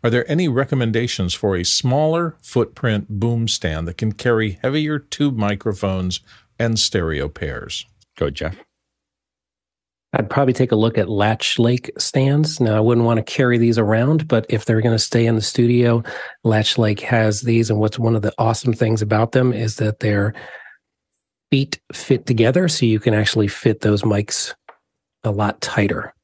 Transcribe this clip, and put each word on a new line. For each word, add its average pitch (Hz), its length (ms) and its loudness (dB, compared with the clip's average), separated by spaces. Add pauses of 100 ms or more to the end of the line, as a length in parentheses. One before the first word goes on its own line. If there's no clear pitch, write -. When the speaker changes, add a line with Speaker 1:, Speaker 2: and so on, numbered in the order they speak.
Speaker 1:
Are 113 80 0
there 120 200 0
any 170 180 0
recommendations 120 840 -2
for 98 200 -2
a 87 100 -2
smaller 156 760 -2
footprint 110 680 -2
Boom 117 380 -2
stand 80 420 -4
that 87 100 -10
can 107 140 -2
carry 110 500 -2
heavier 151 360 -2
tube 139 380 -2
microphones 98 840 -2 (380)
and 113 200 0
stereo 80 500 -2
pairs? - 580 -10 (300)
Speaker 2:
Go, 82 140 -2
Jeff. 76 260 -8 (1600)
Speaker 3:
I'd 104 160 0
probably 131 260 2
take 127 180 2
a 113 40 4
look 113 220 2
at 92 100 0
Latch 107 480 0
Lake 123 400 2
stands. 143 640 0
Now, 110 160 2
I 107 40 2
wouldn't 117 260 4
want 113 120 2
to - 140 -6
carry 123 260 2
these 117 200 4
around, 120 480 2
but 113 220 2
if 110 160 -2
they're 110 160 2
gonna 113 180 2
stay 117 260 2
in 113 120 2
the 110 40 0
studio, 120 600 2 (400)
Latch 107 360 2
Lake 107 240 2
has 110 400 0
these. 117 280 2
And 107 80 2
what's 107 180 0
one 117 200 0
of 104 60 -2
the 104 140 -4
awesome 113 360 0
things 110 300 0
about 110 280 0
them 127 220 2
is 110 240 -4
that 107 240 -4
their 104 340 0 (1160)
feet 139 260 -2 (140)
fit - 340 -2
together, 127 400 2
so 143 200 0
you 110 120 2
can 107 160 2
actually 107 320 2
fit 110 360 -2
those 104 200 2
mics 104 500 -2 (720)
a 113 80 0
lot 101 300 -2
tighter. - 520 -2 (120)